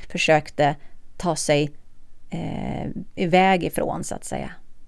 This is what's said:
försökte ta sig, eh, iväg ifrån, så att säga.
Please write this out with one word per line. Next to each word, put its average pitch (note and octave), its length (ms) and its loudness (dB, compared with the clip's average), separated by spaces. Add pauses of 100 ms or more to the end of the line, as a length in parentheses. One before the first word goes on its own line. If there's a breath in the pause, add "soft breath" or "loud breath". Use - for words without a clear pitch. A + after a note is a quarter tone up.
försökte D3+ 680 4 (400 soft breath)
ta E3+ 200 0
sig, D3 400 2 (540)
eh, - 600 -4 (240)
iväg F#3 500 6
ifrån, - 400 -2
så - 100 -6
att - 100 -8
säga. - 260 -6 (380)